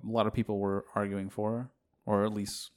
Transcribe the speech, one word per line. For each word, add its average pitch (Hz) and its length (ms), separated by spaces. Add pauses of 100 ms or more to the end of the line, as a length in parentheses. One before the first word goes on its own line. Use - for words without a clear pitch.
lot 110 240
of 107 60
people 110 260
were 98 340
arguing 98 360
for, 113 420 (340)
or 101 180
at 107 100
least - 440